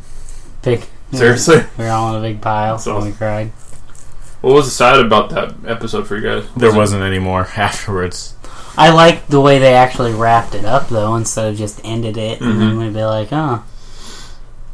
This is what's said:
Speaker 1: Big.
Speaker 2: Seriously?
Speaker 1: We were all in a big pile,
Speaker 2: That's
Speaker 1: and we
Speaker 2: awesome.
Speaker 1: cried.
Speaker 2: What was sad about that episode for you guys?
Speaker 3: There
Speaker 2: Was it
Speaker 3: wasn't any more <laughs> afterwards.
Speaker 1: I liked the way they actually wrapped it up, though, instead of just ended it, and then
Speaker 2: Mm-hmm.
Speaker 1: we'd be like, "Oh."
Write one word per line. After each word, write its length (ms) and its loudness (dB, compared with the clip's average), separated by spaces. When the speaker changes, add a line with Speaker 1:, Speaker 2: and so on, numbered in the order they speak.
Speaker 1:
Big. 240 -2
Speaker 2:
Seriously? 520 4
Speaker 1:
We 80 -4
were 60 -2
all 240 0
in 80 -4
a 40 -4
big 140 -6
pile, 340 0
Speaker 2:
That's 120 -8
Speaker 1:
and 100 -2
we 60 0
Speaker 2:
awesome. 120 -4
Speaker 1:
cried. 360 -4
Speaker 2:
What 120 4
was 220 4
sad 240 6
about 320 4
that 240 -4
episode 420 -6
for 100 -4
you 40 -6
guys? 340 -4
Speaker 3:
There 140 4
Speaker 2:
Was 60 4
it 20 4
Speaker 3:
wasn't 260 2
any 160 -2
more 220 -2
<laughs> 140 -8
afterwards. 800 -4
Speaker 1:
I 140 8
liked 380 4
the 120 6
way 180 6
they 140 6
actually 400 2
wrapped 400 2
it 120 0
up, 240 4
though, 260 0
instead 340 -2
of 80 -4
just 260 -8
ended 340 -6
it, 240 -6
and 200 0
then 100 4
Speaker 2:
Mm-hmm. 80 -2
Speaker 1:
we'd 140 -4
be 100 -4
like, 280 -2
"Oh." 320 -2